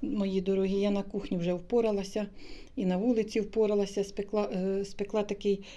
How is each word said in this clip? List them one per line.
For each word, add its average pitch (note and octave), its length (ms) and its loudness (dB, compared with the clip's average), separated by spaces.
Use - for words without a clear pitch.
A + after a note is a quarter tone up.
мої G3 380 0
дорогі, F#3+ 400 2
я G#3 100 4
на G3+ 120 2
кухні G3 360 -4
вже F3 140 2
впоралася, G3+ 760 0
і G#3+ 100 0
на F3+ 100 4
вулиці A3 440 2
впоралася, G#3 640 2
спекла, G#3 480 -2
е, G3 320 0
спекла G3+ 380 -2
такий G3+ 420 0